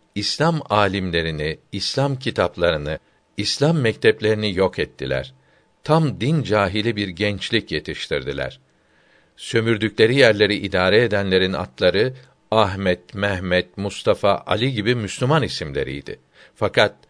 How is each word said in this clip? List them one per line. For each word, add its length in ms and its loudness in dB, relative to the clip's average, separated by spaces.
İslam 540 -2
alimlerini, 920 0
İslam 480 -2
kitaplarını, 800 -2
İslam 400 0
mekteplerini 800 0
yok 240 0
ettiler, 540 -6
tam 380 0
din 220 0
cahili 520 0
bir 120 -4
gençlik 640 -4
yetiştirdiler. 880 -6
Sömürdükleri 800 2
yerleri 400 6
idare 480 2
edenlerin 500 2
atları 600 0
Ahmet, 600 0
Mehmet, 640 -2
Mustafa, 680 0
Ali 280 -2
gibi 220 0
Müslüman 480 -2
isimleriydi. 760 -6
Fakat 400 2